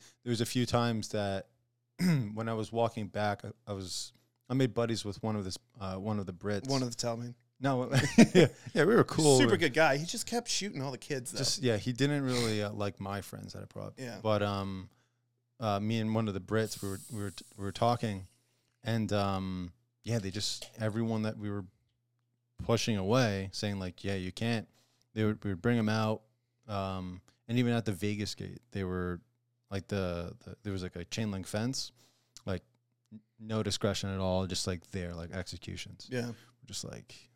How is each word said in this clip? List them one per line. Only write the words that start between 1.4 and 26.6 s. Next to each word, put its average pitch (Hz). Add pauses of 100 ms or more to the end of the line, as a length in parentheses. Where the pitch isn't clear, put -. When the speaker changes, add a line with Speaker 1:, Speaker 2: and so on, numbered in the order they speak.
Speaker 1:
<clears throat> 139
when 113
I 113
was 110
walking 113
back, 104
I, 101 (160)
I 104
was, 92 (380)
I 123
made 131
buddies 117
with 101
one 110
of 101
this, 95 (220)
uh, 95
one 104
of 95
the 92
Brits. 101
Speaker 2:
One 135
of 123
the - (120)
Taliban. 120 (240)
Speaker 1:
No, 127
<laughs> 135 (180)
yeah, 165 (260)
yeah, 147
we 226
were 175
cool. 147
Speaker 2:
Super 123
Speaker 1:
We -
Speaker 2:
good 156
guy. 147
He 160
just 214
kept 240
shooting 185
all 139
the 120
kids, 127
though. 107
Speaker 1:
just, -
yeah, 117
he 120
didn't 139
really, 117
uh, 104
like 101
my 98
friends 101
that 98
I -
brought. 101
Speaker 2:
Yeah. 117
Speaker 1:
But, 107
um, 98 (720)
uh, 104
me 110
and 110
one 110
of 98
the 98
Brits, 104
we 98
were, 95 (120)
we 110
were, 98
t-, - (120)
we 98
were 98
talking, 113 (560)
and, 113
um, 95 (320)
yeah, 113
they 95
just, - (100)
everyone 110
that 110
we 104
were 101 (960)
pushing 117
away, 98
saying, 101
like, 90
"Yeah, 98
you 92
can't." 113 (460)
They 110
would, 107
we 104
would 90
bring 120
'em 107
out, 110 (460)